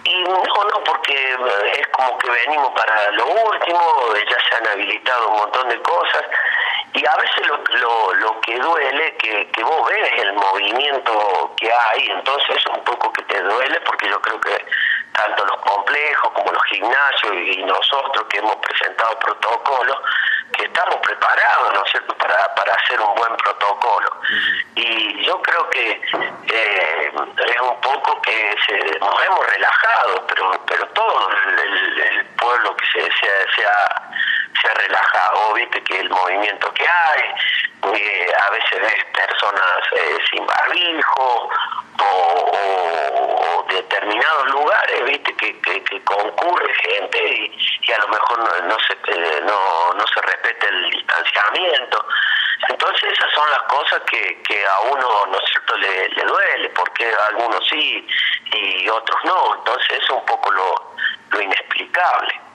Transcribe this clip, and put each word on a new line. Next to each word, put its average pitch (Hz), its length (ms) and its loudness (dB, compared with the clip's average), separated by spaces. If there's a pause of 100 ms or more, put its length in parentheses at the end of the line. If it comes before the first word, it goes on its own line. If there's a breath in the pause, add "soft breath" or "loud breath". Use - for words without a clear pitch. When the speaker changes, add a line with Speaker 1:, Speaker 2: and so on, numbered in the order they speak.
Speaker 1:
Y 185 180 0
no, 190 220 0
no, 196 400 0
porque, 139 480 0
eh, 120 480 0
es 147 80 -2
como 127 300 0
que 123 120 0
venimos 127 420 2
para 107 400 2
lo 110 140 0
último, 170 540 2 (340)
eh, 104 160 0
ya 120 60 2 (120)
se 120 80 2
han 113 120 0
habilitado 107 640 0
un 107 80 2
montón 113 320 0
de 117 120 -2
cosas, - 400 0 (720 loud breath)
y - 120 -2
a 156 120 4
veces - 320 0
lo, 147 80 0 (220)
lo, 117 360 2
lo 110 280 0
que 117 160 -4
duele, 147 580 0
que, 107 340 -2
que 110 140 -2
vos 139 240 2
ves 190 300 0
el 101 160 0
movimiento 107 1200 0
que 113 160 0
hay, 117 380 2
entonces 131 480 -2
es - 80 0
un - 180 -4
poco - 280 0
que - 100 -2
te 101 200 -2
duele, 131 380 0
porque 117 280 -2
yo 98 120 0
creo 110 200 -2
que - 240 -2 (480 loud breath)
tanto 104 340 0
los - 120 0
complejos 143 760 0
como 98 200 0
los - 120 0
gimnasios 120 720 0
y 95 300 -2
nosotros 110 640 0
que 101 100 -2
hemos 107 180 0
presentado - 640 -2
protocolos, 127 800 0 (580 loud breath)
que - 80 -2
estamos 175 320 0
preparados, - 760 2
¿no 101 120 0
es - 60 -2
cierto?, - 260 -4
para, 98 380 0
para 98 200 2
hacer 113 260 0
un 104 140 2
buen 113 220 0
protocolo. 101 720 0
Speaker 2:
Ujú. - 720 -2
Speaker 1:
Y 113 440 -2
yo 170 180 0
creo 170 280 2
que, 117 320 0 (460 loud breath)
eh, 82 640 0 (340)
es 120 140 0
un 123 200 0
poco - 420 0
que 107 340 0 (100)
se, 101 320 -2
nos - 260 0
hemos 156 220 2
relajado, 101 840 2
pero, - 380 0
pero - 220 -2
todo 196 400 0
el, - 300 2
el, - 420 0
el - 260 0 (100)
pueblo 113 400 0
que - 100 -2
se, - 160 0
se - 240 -2
ha, 98 280 2
se 110 120 0
ha, 104 440 0 (500 loud breath)
se - 80 2
ha - 60 0
relajado. 98 760 2
Vos 107 60 2
viste 117 280 -2
que 92 180 -2
el 95 100 -4
movimiento 95 640 0
que - 140 0
hay, 160 340 4 (720 loud breath)
eh, 98 380 0 (140)
a 101 40 2
veces 104 300 -2
ves 107 320 2
personas, 98 640 0 (140)
eh, 85 260 0 (120)
sin 92 160 -4
barbijo, 131 1040 0 (460 loud breath)
o, 101 100 2
o, 87 1500 2
o - 80 -8
determinados 107 840 0
lugares, - 540 2
viste, 139 320 -2
que, 107 240 -4
que, 98 240 -2
que 98 180 -6
concurre - 720 0
gente - 600 0
y, - 220 -4 (260 loud breath)
y 117 100 0
a 110 60 2
lo 107 100 0
mejor 110 300 2
no, 90 300 0
no 110 120 2
se, - 140 0 (180)
eh, 82 320 0
no, 92 500 2
no 101 140 0
se 104 140 0
respeta 107 440 -2
el 92 240 0
distanciamiento. 123 1120 0 (640 loud breath)
Entonces 202 440 0
esas - 200 0
son 151 160 2
las 139 140 0
cosas 156 480 0
que, 101 320 -2
que 101 240 -2
a 98 140 4
uno, 120 500 2
¿no 98 80 0
es - 120 -2
cierto?, - 260 0
le, 95 320 0
le 92 160 -4
duele, 143 460 0
porque - 440 -2
a 104 120 2
algunos 110 420 0
sí 139 380 -2 (460 loud breath)
y 98 360 -2
otros 110 360 -2
no. 160 300 2
Entonces 123 360 -2
eso 127 140 -2
es - 60 0
un 127 160 -2
poco - 240 0
lo, 92 440 0 (360 loud breath)
lo 104 100 0
inexplicable. - 1000 -2 (140)